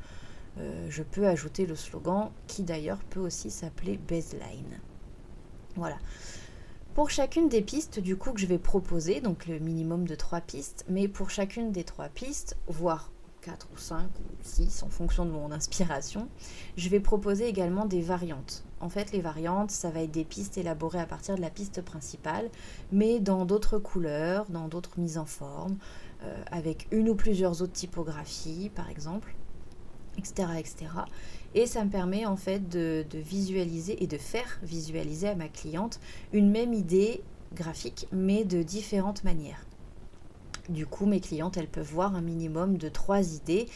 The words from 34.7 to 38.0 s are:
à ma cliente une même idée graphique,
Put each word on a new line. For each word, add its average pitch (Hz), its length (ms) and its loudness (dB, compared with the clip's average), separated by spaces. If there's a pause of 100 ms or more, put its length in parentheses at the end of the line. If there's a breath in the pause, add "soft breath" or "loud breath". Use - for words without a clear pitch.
à 208 80 2
ma 156 140 -4
cliente 170 500 -4 (340 loud breath)
une 202 160 10
même 233 240 4
idée 196 480 4 (320)
graphique, - 580 -6